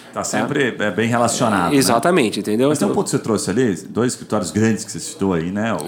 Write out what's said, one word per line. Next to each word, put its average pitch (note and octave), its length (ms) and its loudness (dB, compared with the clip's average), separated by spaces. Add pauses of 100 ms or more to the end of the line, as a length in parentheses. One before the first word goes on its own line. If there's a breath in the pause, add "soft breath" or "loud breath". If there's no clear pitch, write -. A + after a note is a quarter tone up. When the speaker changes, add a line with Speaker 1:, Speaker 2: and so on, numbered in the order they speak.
(120)
Speaker 1:
Tá G#2 100 -6
Speaker 2:
É. - 20 -6
Speaker 1:
sempre, - 520 -2
é, G#2 140 -2
bem A2 180 0
relacionado, A#2 600 2
né? C#3+ 60 4
Speaker 2:
Exatamente, B2 640 2
entendeu? A2+ 300 2
Speaker 1:
Mas D3 100 0
tem G3+ 80 0
um - 20 0
Speaker 2:
Então - 60 0
Speaker 1:
ponto G3+ 80 2
que - 80 -6
você C#3 80 0
trouxe G2+ 300 -2
ali, A2+ 220 2 (160)
dois A2 260 0
escritórios G2 360 -4
grandes G#2+ 340 2
que - 60 -12
você E2 80 -12
citou F#2+ 340 -2
aí, E2+ 200 -2
né? G#2+ 220 -2
O, - 20 -2 (120)